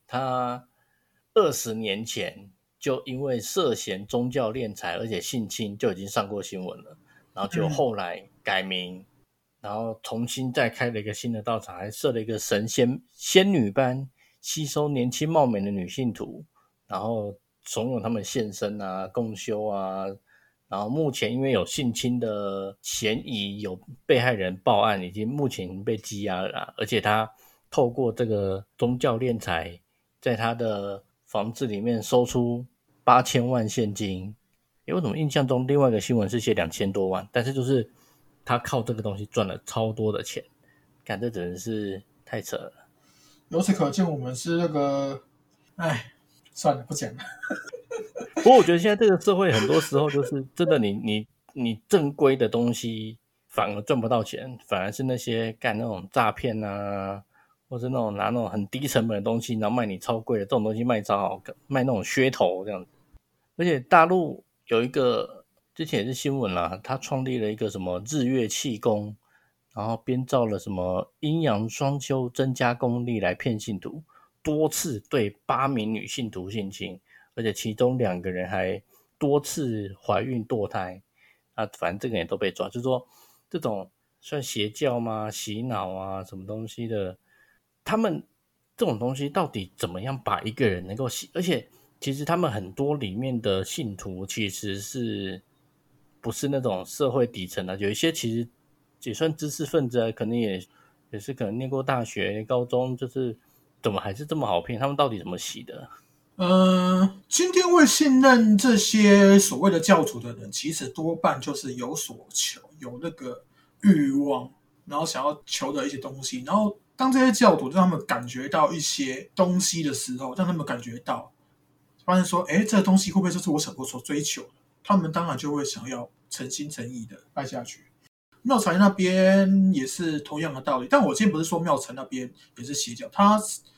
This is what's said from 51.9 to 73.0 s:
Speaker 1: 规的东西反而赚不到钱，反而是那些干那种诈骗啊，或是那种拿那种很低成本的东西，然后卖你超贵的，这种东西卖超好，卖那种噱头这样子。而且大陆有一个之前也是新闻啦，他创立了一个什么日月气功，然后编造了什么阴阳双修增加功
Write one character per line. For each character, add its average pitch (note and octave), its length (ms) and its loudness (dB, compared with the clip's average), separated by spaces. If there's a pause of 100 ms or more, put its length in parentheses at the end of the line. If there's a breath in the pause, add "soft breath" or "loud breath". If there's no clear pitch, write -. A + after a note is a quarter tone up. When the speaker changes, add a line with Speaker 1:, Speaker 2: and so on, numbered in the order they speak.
Speaker 1:
规 C#3 240 6
的 A#2+ 120 2
东 A#2+ 240 2
西 A2+ 460 -6 (300)
反 G#2 260 -2
而 G#2 80 -6
赚 C3 180 0
不 A2+ 80 -2
到 A#2 140 2
钱， B2+ 420 -8
反 F#2+ 160 -2
而 G2 120 -4
是 C3+ 100 -6
那 C3 140 0
些 A2+ 380 -2
干 A2+ 220 -2
那 A2 60 -4
种 F#2+ 300 -6
诈 A#2 180 4
骗 A2 320 -4
啊， G2+ 640 -6 (440)
或 C3 80 -10
是 A#2+ 120 -6
那 C3 80 -2
种 A2 180 0
拿 G2+ 120 -2
那 A2 60 0
种 A#2 160 -2
很 G2+ 200 -4
低 C#3 180 -6
成 A#2 220 2
本 A2 80 -2
的 G2+ 60 -4
东 A2+ 180 0
西， A#2 140 -6
然 G#2+ 140 0
后 A2+ 60 0
卖 B2 100 0
你 F#2+ 140 -6
超 A#2 220 -2
贵 A2+ 180 -2
的， G2 60 -2
这 G2 60 -8
种 B2 120 2
东 G#2+ 140 -2
西 A#2 80 -2
卖 A#2+ 160 2
超 G2+ 180 0
好， G2 240 -2 (240)
卖 C3+ 160 0
那 C3 100 2
种 G#2+ 120 0
噱 C3 260 2
头 F#2 340 0
这 G#2+ 60 -8
样 F#2 140 -8
子。 - 60 -20 (640)
而 E3+ 80 0
且 D#3+ 160 2
大 E3 240 8
陆 E3+ 400 0 (220)
有 A2+ 140 2
一 A#2+ 80 0
个 B2 460 0 (400)
之 D#3+ 80 -6
前 C#3 160 -2
也 G#2 60 -2
是 B2+ 80 -4
新 C#3 240 -2
闻 G#2 160 0
啦， F2 280 -2
他 C3 140 -4
创 C3+ 260 -4
立 C3 140 -2
了 G#2+ 160 0
一 - 20 -2
个 A2 140 -2
什 G2 100 -8
么 F2+ 300 -4
日 C#3 160 0
月 B2 240 2
气 A#2 300 -4
功， G#2+ 360 0 (600)
然 G#2 120 -6
后 A2+ 120 -2
编 B2+ 260 -2
造 B2 220 2
了 G#2 120 -2
什 G#2 140 -8
么 F2+ 480 -2
阴 D#3 220 0
阳 A2+ 260 0
双 C#3 320 -2
修 C3 300 -2
增 C3 240 0
加 B2 180 0
功 B2 320 -2